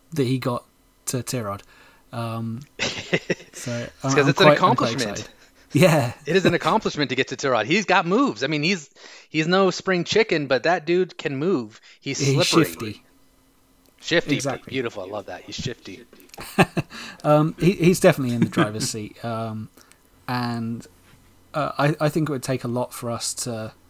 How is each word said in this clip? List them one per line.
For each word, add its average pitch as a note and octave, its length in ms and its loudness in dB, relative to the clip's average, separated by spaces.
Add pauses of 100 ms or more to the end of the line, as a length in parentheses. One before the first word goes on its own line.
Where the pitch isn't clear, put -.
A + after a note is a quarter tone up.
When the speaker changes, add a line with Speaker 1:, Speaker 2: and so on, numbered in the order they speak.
(120)
Speaker 1:
that D3+ 140 0
he C3 120 0
got B2 260 -4 (420)
to C3 120 -4
Tyrod. G#2+ 420 -6 (520)
Um, A2+ 480 -6 (100)
Speaker 2:
<laughs> - 100 -18
Speaker 1:
so - 60 -4 (640)
Speaker 2:
It's - 160 -12 (340)
Speaker 1:
I'm, C3+ 120 -2
Speaker 2:
'cause C#3+ 120 6
Speaker 1:
I'm - 20 6
Speaker 2:
it's C#3+ 120 2
an F#3 60 8
Speaker 1:
quite, D3 180 8
I'm G#3 120 4
quite A#2 200 0
Speaker 2:
accomplishment. G#2+ 220 -4
Speaker 1:
excited. - 100 -12 (440)
Yeah. D3 420 4 (100)
Speaker 2:
It D3+ 120 -2
is F3 100 2
an D#3+ 80 4
accomplishment D#3+ 560 0
to B2+ 60 -4
get B2+ 120 0
to C3 80 -8
Tyrod. A#2+ 300 0
He's F#3 180 2
got F#3 220 2
moves. F3+ 360 0
I C3+ 40 0
mean, D3+ 160 -2
he's, E3+ 260 -2 (400)
he's D#3 180 0
no F#3 240 4
spring F3+ 340 -2
chicken, F3 420 2
but B2+ 160 2
that E3 240 0
dude F3 320 0
can C#3+ 180 -6
move. C3+ 440 -2 (200)
He's C#3 180 -6
Speaker 1:
He's C#3 280 2
Speaker 2:
slippery. D#3 180 4
Speaker 1:
shifty. - 380 -6 (1000)
Speaker 2:
Shifty. D#3 360 0
Speaker 1:
Exactly. B2 340 -6
Speaker 2:
Beautiful. A#2 320 -6
I F#2 40 -10
love G2 200 -10
that. F#2 160 -14
He's - 140 -14
shifty. - 480 -12 (520)
Speaker 1:
<laughs> G3+ 100 6 (580)
Um, D3+ 340 4
he, E3 140 4
he's F3 260 4
definitely C#3 380 4
in A#2 60 0
the A2+ 60 4
driver's G#2+ 400 -2
seat. - 360 -10
Um, A2 440 -6 (600)
and, A#2 580 -4 (680)
uh, C#3+ 240 -2
I, D3 220 2
I D3+ 80 2
think D3+ 200 0
it D#3 40 -4
would B2+ 100 -4
take C3 200 -4
a C3 60 -4
lot A#2+ 260 -4
for A#2+ 160 -8
us - 240 -6
to, A2 380 -8 (180)